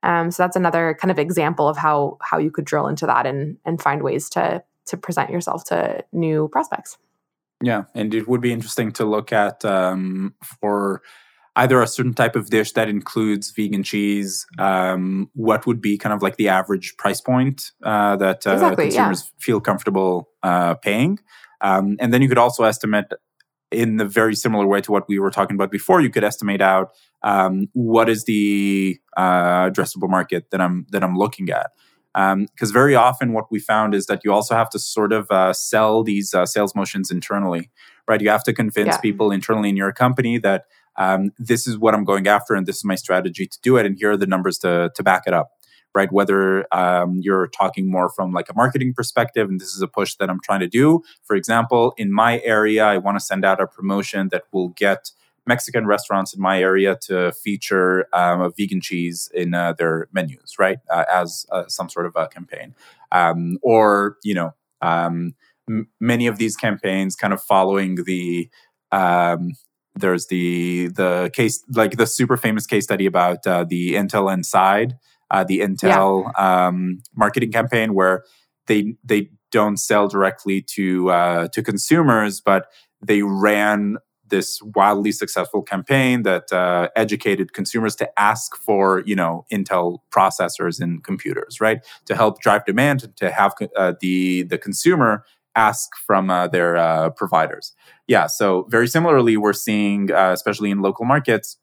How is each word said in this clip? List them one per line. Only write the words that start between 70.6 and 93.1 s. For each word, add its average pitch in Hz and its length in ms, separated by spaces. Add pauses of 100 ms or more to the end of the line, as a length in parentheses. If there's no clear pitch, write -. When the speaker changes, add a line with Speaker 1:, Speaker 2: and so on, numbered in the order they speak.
Speaker 2:
the 90 440
case, 113 300 (100)
like, 113 240
the 117 80
super 120 320
famous 107 300
case 104 160
study 98 240
about, 90 400
uh, 90 160
the 87 300
Intel 98 380
Inside, 98 640 (340)
uh, 98 120
the 95 120
Speaker 1:
Yeah. 95 120
Speaker 2:
Intel, 95 720
um, 92 640 (140)
marketing 110 360
campaign 113 420
where 92 300 (440)
they, 107 360
they 104 280 (200)
don't 107 260
sell 104 300
directly 98 540
to, 92 480
uh, 87 380
to - 160
consumers, 110 800
but 98 260 (340)
they 104 220
ran 104 720 (320)
this 95 320
wildly 104 500
successful 98 500
campaign 123 640
that, 92 280
uh, 90 440
educated 104 580
consumers 107 420
to - 240
ask 107 380
for, 95 480
you 101 100
know, 82 360
Intel 92 480 (120)
processors 92 720
in 85 180
computers, - 600
right? 110 180 (260)
To 101 100
help 107 260
drive 104 240
demand, 123 500